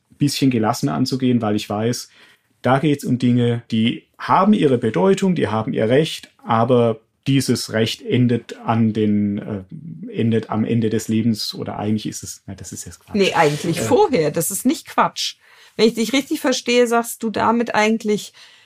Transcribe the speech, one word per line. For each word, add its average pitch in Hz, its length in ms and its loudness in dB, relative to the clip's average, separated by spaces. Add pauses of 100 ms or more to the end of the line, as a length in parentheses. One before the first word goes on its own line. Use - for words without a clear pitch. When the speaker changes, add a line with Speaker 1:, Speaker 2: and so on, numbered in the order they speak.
(100)
Speaker 1:
ein - 60 -20
bisschen 139 340 2
gelassener 120 440 0
anzugehen, 131 460 0
weil 107 140 0
ich 107 160 -4
weiß, 113 400 -4 (500)
da 131 200 2
geht's 143 240 0
um 123 140 0
Dinge, 120 520 2
die 113 320 0 (160)
haben 185 340 4
ihre 135 240 4
Bedeutung, 185 580 2
die 131 140 -2
haben 110 240 -4
ihr 110 160 0
Recht, 143 400 0 (160)
aber 117 560 2 (260)
dieses 131 460 0
Recht 110 300 -2
endet 123 560 0
an 113 340 0
den, 104 460 0
äh, - 760 -12
endet 113 380 -2
am 107 160 -2
Ende 113 240 0
des 110 180 -4
Lebens 110 460 0
oder - 240 -10
eigentlich 107 280 -2
ist - 160 -10
es, - 240 -16
na, 98 80 -12
das 95 180 -16
ist - 120 -12
jetzt - 160 -18
Quatsch. - 140 -20
Speaker 2:
Nee, 190 180 2
eigentlich 160 460 0
Speaker 1:
Äh, 131 40 -4
Speaker 2:
vorher. 214 480 2
Das 165 200 -4
ist 202 160 -4
nicht 320 200 -2
Quatsch. - 500 -2 (400)
Wenn 226 120 4
ich 233 60 0
dich 226 180 -2
richtig 277 280 -2
verstehe, 247 460 2
sagst 233 360 -2
du 226 80 -2
damit 220 440 0
eigentlich 214 600 0 (320)